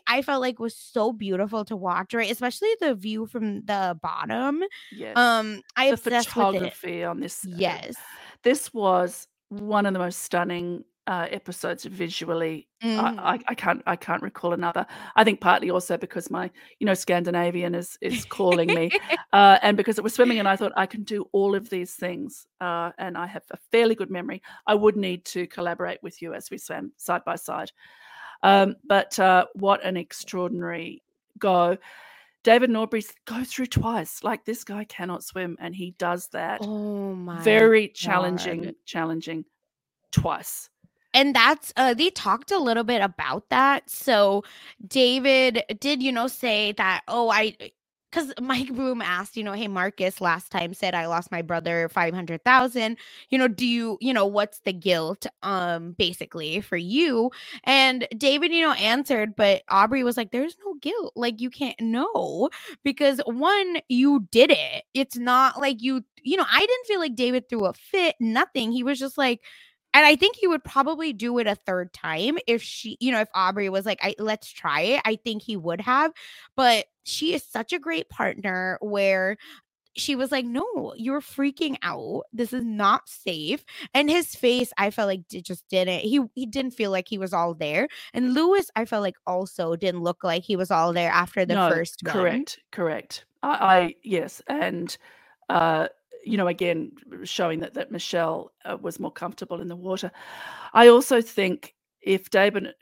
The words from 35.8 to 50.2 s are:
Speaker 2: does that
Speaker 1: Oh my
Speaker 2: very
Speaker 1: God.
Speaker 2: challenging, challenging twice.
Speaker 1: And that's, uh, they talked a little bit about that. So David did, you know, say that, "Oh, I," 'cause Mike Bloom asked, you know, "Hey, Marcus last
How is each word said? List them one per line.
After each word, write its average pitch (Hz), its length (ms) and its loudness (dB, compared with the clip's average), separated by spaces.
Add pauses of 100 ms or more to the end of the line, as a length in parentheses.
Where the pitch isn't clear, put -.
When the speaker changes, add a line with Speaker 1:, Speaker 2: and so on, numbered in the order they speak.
Speaker 2:
does 175 300 -4
that 202 380 -8
Speaker 1:
Oh 208 480 -6
my 185 520 4
Speaker 2:
very 220 220 6 (120)
Speaker 1:
God. 180 540 0
Speaker 2:
challenging, 170 200 -8 (100)
challenging 165 600 -6 (640)
twice. - 580 -4 (440)
Speaker 1:
And 277 220 4
that's, 247 420 4
uh, 254 160 4
they 254 160 2
talked 226 420 -2
a 392 80 2
little 233 240 2
bit 226 180 0
about 175 480 -4
that. 269 400 2
So 202 540 2 (420)
David 254 800 4 (160)
did, 277 240 -2
you 262 80 0
know, 240 160 -2
say 214 460 -2
that, 190 340 0
"Oh, 233 240 0
I," 214 240 2 (560)
'cause 294 300 -4
Mike 254 320 -2
Bloom 254 280 -2
asked, 180 360 -4
you 220 60 -4
know, 202 100 -6
"Hey, 214 160 -6
Marcus 196 500 -2
last 175 320 0